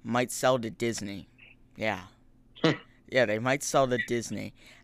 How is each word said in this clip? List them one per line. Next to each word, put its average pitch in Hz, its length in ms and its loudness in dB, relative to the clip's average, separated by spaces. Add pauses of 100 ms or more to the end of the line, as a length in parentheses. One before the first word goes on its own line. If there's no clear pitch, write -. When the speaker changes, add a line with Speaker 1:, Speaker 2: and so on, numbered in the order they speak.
Speaker 1:
might 120 280 0
sell 131 260 4
to 113 140 -6
Disney. 101 580 -6 (460)
Yeah. 104 240 -4 (640)
Speaker 2:
Hmm. 160 80 4 (380)
Speaker 1:
Yeah, 123 160 4
they 107 140 0
might 131 240 0
sell 139 240 4
to 123 100 2 (100)
Disney. 107 460 -4 (300)